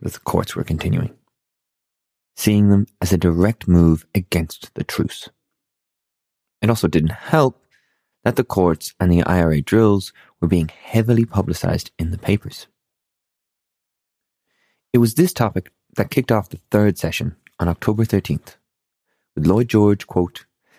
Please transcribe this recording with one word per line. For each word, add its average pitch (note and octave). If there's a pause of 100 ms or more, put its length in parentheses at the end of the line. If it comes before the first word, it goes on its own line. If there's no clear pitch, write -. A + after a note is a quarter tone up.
that -
the -
courts -
were E2+
continuing, F2+ (1200)
seeing G#2
them G2+ (140)
as F2+
a F#2
direct F2+
move E2+
against -
the -
truce. - (1300)
It G2+
also A2
didn't D#2+
help - (580)
that B2
the B2
courts F2
and F2+
the E2+
I F2+
R E2
A D2+
drills G2+ (280)
were -
being E2+
heavily A2+
publicised F2+
in E2
the F2
papers. - (2250)
It B2
was A#2
this F3
topic G2+ (220)
that -
kicked B2+
off G#2+
the - (100)
third G#2
session - (220)
on E2+
October G#2+
thirteenth, - (800)
with D2+
Lloyd A2
George, G#2
quote, - (320)